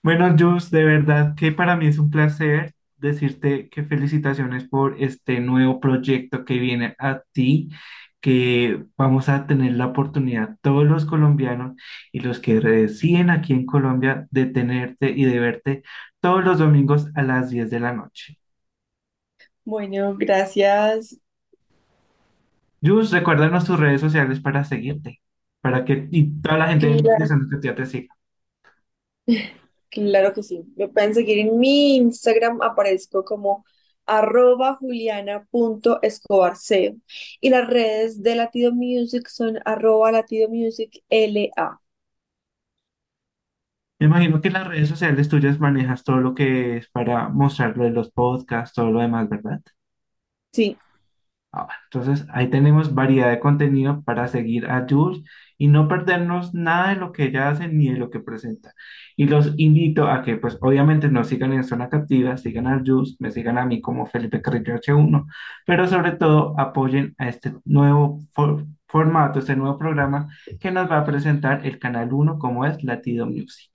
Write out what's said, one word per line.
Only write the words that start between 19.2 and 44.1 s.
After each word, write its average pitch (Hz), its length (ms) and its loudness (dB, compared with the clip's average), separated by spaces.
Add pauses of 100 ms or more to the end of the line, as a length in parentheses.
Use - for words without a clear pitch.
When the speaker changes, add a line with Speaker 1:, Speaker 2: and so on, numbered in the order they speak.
Speaker 2:
Bueno, 202 520 -6
gracias. 202 1040 2 (1600)
Speaker 1:
Jus, 208 300 4
recuérdanos 170 520 2
tus 180 140 0
redes 143 220 2
sociales 151 400 0
para 143 240 -4
seguirte, 127 560 -10 (400)
para 127 240 -2
que, 143 260 -2
y 156 300 0
toda 156 180 0
la 160 100 2
gente 147 280 2
Speaker 2:
Claro. 220 220 4
Speaker 1:
de 156 80 0
Santa 135 200 0 (100)
Catiá 143 180 -6
te 127 120 -6
siga. 127 280 -12 (1120)
Speaker 2:
<laughs> - 420 -2 (220)
Claro 196 440 0
que 208 80 -8
sí. 170 200 -12 (140)
Me 196 120 -4
pueden 214 260 0
seguir 214 240 2
en 220 200 0
mi 277 380 4
Instagram, 233 640 2
aparezco 196 640 -2
como 202 400 -4 (400)
arroba 247 720 2
juliana 214 760 -8
punto 226 520 0
escobarceo. 202 920 0 (440)
Y 262 80 0
las 247 180 4
redes 220 560 -2
de 233 140 0
Latido 240 380 0
Music 247 540 -4
son 226 360 -6
arroba 220 480 2
latido 220 380 0
music 226 580 -6
L 214 480 0
A. - 240 -6 (2250)
Speaker 1:
Me 151 80 2
imagino 165 360 4